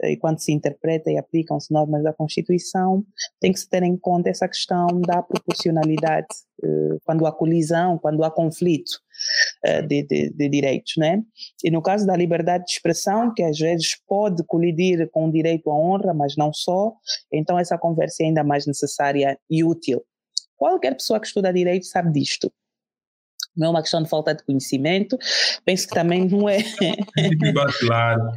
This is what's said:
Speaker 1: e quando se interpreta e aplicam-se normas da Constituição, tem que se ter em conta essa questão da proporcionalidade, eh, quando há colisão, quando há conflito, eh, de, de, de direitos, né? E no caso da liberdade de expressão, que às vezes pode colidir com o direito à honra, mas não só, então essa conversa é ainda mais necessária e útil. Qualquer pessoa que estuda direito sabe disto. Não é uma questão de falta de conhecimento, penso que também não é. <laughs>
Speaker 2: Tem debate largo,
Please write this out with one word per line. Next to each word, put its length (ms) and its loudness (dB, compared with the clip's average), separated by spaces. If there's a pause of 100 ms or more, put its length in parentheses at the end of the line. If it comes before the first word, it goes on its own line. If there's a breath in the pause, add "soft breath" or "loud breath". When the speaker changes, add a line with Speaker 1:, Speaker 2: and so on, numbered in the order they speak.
Speaker 1:
e 140 0
quando 220 0
se 120 -2
interpreta 600 0
e 60 2
aplicam-se 540 -2
normas 320 2
da 80 2
Constituição, 920 0 (360 loud breath)
tem 140 2
que 60 -4
se 100 -14
ter 140 2
em 120 2
conta 340 0
essa 180 -2
questão 400 -2 (140)
da 200 0
proporcionalidade, 1080 0 (360)
eh, 420 0
quando 200 2
há 60 2
colisão, 680 2
quando 240 0
há 80 0
conflito, 600 0 (720 loud breath)
eh, 200 2
de, 200 0
de, 280 0
de 180 -2
direitos, 480 0
né? 240 2 (420 loud breath)
E 60 0
no 120 2
caso 240 2
da 120 2
liberdade 480 0
de 60 -8
expressão, 640 0
que 100 -2
às 140 0
vezes 380 0 (120)
pode 380 0
colidir 680 2
com 160 0
o 40 2
direito 380 0
à 60 0
honra, 380 2
mas 220 -2
não 160 0
só, 420 -2 (380 loud breath)
então 280 0
essa 180 0
conversa 460 -2
é 20 2
ainda 180 2
mais 220 2
necessária 720 0 (120)
e 140 2
útil. 400 0 (540)
Qualquer 380 0
pessoa 240 -2
que 80 -8
estuda 260 0
direito 320 0
sabe 260 0
disto. 400 -2 (1040)
Não 120 0
é 20 2
uma 120 2
questão 200 -2
de 80 -4
falta 240 0
de 100 -6
conhecimento, 760 -2 (480 loud breath)
penso 220 0
que 60 -10
também 340 2
não 200 2
é. 120 2
<laughs> 560 -4
Speaker 2:
Tem 220 2
debate 480 0
largo, 520 2